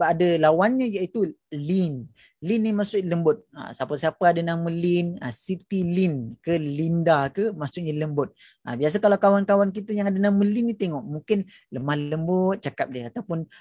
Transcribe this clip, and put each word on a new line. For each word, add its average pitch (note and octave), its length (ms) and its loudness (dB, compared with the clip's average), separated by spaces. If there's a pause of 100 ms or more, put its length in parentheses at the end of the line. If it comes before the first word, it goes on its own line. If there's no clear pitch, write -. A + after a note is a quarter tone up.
ada E3 480 4
lawannya, A#3 400 2
iaitu F#3 400 -2 (240)
lin. D3+ 560 -2 (320)
Lin G#3+ 240 0
ni A3 80 0
maksud G3+ 320 -2
lembut. E3 480 2
Ah, D3+ 160 -14
siapa-siapa C#3+ 480 -4 (160)
ada E3+ 80 -2
nama E3+ 240 -2
Lin, F3 560 0
ah, B2+ 80 -6
Siti F#3 560 -4
Lin E3 560 0
ke E3+ 160 0
Linda D#3 720 2
ke, G3+ 240 -2
maksudnya D#3 400 -6
lembut. D3+ 400 -2 (320)
Ah, A#2+ 80 -6
biasa D3+ 240 0
kalau G#3 160 4
kawan-kawan G3+ 560 4
kita G#3 240 -8
yang G3+ 160 0
ada F#3+ 80 0
nama G3+ 240 4
Lin A#3 300 0
ni - 20 -10
tengok, D#3 320 -4
mungkin E3+ 400 -2 (240)
lemah C#3 260 -2 (220)
lembut F#3 400 0
cakap C3+ 320 -6
dia, B2 160 -8
ataupun, E3 400 -8 (140)